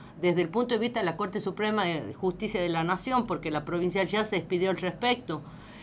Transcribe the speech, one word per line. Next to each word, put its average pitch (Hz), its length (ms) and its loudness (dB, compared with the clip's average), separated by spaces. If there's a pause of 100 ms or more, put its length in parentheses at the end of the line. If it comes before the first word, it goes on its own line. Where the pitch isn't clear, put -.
(200)
desde 175 220 4
el 170 80 0
punto 240 260 2
de 214 40 2
vista 233 200 0
de 190 60 0
la 165 100 0
Corte 208 240 -2
Suprema 208 460 0
de 147 280 -2
Justicia 185 480 0
de 175 80 2
la 165 140 2
Nación, 240 420 2
porque 165 260 -2
la 151 120 0
provincial 175 440 0
ya 208 180 2
se 208 120 0
expidió 185 320 2
al 180 80 0
respecto, 180 640 0 (420)